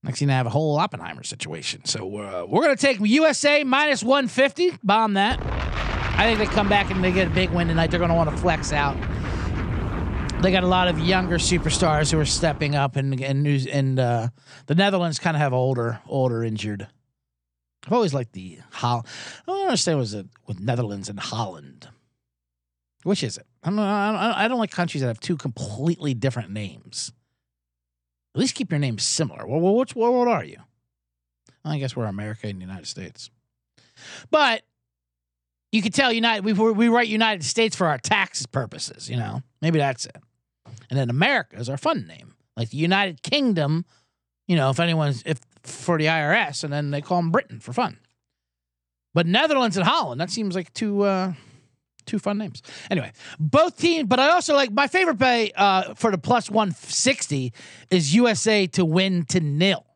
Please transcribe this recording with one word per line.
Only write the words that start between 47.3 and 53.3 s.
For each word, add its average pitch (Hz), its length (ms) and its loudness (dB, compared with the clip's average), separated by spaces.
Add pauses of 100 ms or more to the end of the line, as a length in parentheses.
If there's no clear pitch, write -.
Britain 120 300 -2
for - 120 -14
fun. 233 260 -2 (1160)
But 165 120 4
Netherlands 247 500 2
and 185 100 2
Holland, 202 340 0
that 180 100 -4
seems 202 240 -4
like 185 180 -6
two, 202 300 -2
uh, 190 320 0 (720)
two 214 120 -4
fun 104 200 -2
names. 113 240 -10 (280)
Anyway, 143 220 -4 (260)